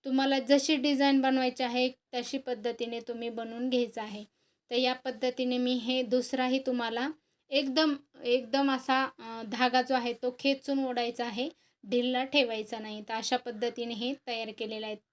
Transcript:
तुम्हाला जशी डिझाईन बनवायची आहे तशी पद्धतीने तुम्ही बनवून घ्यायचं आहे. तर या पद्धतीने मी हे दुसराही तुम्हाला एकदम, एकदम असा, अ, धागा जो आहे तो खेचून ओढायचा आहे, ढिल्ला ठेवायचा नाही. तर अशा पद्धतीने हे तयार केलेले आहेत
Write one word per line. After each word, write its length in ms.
तुम्हाला 340
जशी 360
डिझाईन 460
बनवायची 420
आहे 260
तशी 480
पद्धतीने 640
तुम्ही 300
बनवून 400
घ्यायचं 320
आहे. 220
तर 40
या 180
पद्धतीने 640
मी 160
हे 280
दुसराही 580
तुम्हाला 500
एकदम, 460
एकदम 480
असा, 380
अ, 280
धागा 340
जो 140
आहे 180
तो 260
खेचून 460
ओढायचा 400
आहे, 240
ढिल्ला 340
ठेवायचा 560
नाही. 300
तर 40
अशा 240
पद्धतीने 560
हे 200
तयार 200
केलेले 280
आहेत 120